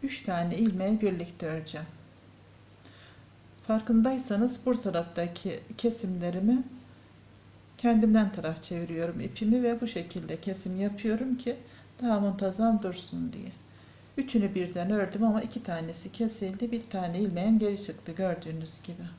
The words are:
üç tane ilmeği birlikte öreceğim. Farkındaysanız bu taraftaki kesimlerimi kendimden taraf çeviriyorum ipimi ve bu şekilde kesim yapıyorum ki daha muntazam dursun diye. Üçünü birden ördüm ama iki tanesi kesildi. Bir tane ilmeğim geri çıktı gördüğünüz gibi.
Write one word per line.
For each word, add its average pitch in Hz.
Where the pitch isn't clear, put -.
üç -
tane 175
ilmeği 208
birlikte 175
öreceğim. 156
Farkındaysanız 226
bu 247
taraftaki 175
kesimlerimi 190
kendimden 220
taraf 160
çeviriyorum 170
ipimi 226
ve 233
bu 233
şekilde 165
kesim 190
yapıyorum 220
ki -
daha 226
muntazam 202
dursun -
diye. -
Üçünü 208
birden 180
ördüm 202
ama 220
iki -
tanesi 165
kesildi. 214
Bir 226
tane 180
ilmeğim 202
geri 202
çıktı -
gördüğünüz 160
gibi. 175